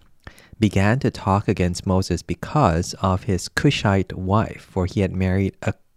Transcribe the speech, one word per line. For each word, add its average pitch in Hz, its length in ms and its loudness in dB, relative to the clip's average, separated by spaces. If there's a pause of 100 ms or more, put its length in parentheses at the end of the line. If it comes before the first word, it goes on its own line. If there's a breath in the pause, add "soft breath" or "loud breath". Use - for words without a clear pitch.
(600 loud breath)
began 104 400 2
to 135 100 0
talk 98 380 0
against 90 400 -2
Moses 92 340 0
because 87 720 0
of 92 280 0
his 92 240 -2
Cushite 101 720 0
wife, 92 520 -2
for 92 160 -2
he 95 140 -4
had 92 160 0
married 92 460 0
a - 120 -2 (240)